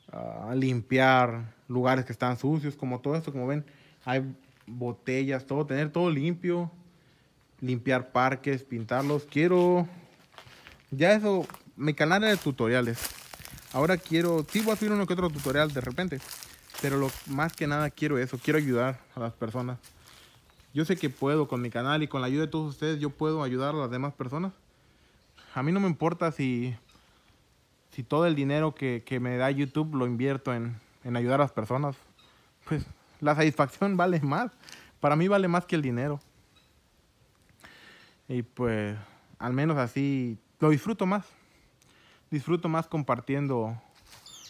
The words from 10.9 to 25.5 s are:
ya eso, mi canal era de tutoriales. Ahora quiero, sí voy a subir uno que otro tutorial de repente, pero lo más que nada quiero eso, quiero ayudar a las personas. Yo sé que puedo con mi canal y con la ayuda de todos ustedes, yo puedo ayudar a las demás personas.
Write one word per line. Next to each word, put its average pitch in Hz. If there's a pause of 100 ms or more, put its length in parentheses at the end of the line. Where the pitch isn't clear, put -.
ya 160
eso, 202 (280)
mi 147
canal 165
era 220
de 202
tutoriales. 120 (640)
Ahora 160
quiero, 170
sí 208
voy 220
a -
subir 208
uno 202
que 180
otro 175
tutorial 147
de 135
repente, 135 (600)
pero 139
lo 135 (160)
más 147
que 160
nada 147
quiero 147
eso, 127
quiero 151
ayudar 131 (160)
a 127
las 117
personas. 123 (960)
Yo 147
sé 175
que 156
puedo 139
con 127
mi 120
canal 135
y 147
con 139
la 127
ayuda 139
de 156
todos 156
ustedes, 156
yo 147
puedo 156
ayudar 135
a 156
las 131
demás 131
personas. 151 (1000)